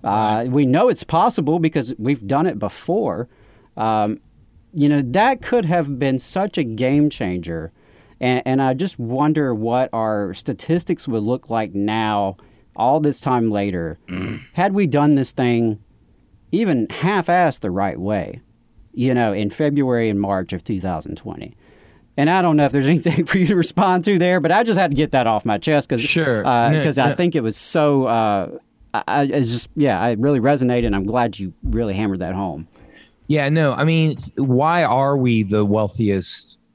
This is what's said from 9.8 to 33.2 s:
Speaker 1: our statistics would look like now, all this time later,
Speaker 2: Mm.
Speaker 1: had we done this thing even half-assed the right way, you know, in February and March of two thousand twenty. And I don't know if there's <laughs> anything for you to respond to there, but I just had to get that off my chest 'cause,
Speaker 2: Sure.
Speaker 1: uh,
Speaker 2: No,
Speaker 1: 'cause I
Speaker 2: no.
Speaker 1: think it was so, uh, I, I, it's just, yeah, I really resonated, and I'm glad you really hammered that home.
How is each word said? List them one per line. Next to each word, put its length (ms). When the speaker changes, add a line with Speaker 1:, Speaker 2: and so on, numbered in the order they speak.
Speaker 1:
our 400
statistics 760
would 160
look 260
like 260
now, 640
all 240
this 200
time 320
later, 560
Speaker 2:
Mm. 340
Speaker 1:
had 200
we 140
done 280
this 160
thing 480
even 380
half-assed 720
the 100
right 280
way, 420
you 200
know, 200
in 160
February 600
and 100
March 340
of 100
two 160
thousand 380
twenty. 380
And 140
I 140
don't 140
know 80
if 60
there's 160
<laughs> 80
anything 300
for 140
you 80
to 80
respond 500
to 140
there, 200
but 120
I 120
just 160
had 120
to 40
get 160
that 160
off 180
my 120
chest 320
'cause, 120
Speaker 2:
Sure. 440
Speaker 1:
uh, 240
Speaker 2:
No, 140
Speaker 1:
'cause 160
I 100
Speaker 2:
no. 60
Speaker 1:
think 200
it 60
was 160
so, 480
uh, 520
I, 140
I, 160
it's 280
just, 240
yeah, 240
I 140
really 260
resonated, 460
and 100
I'm 120
glad 320
you 140
really 320
hammered 240
that 160
home. 320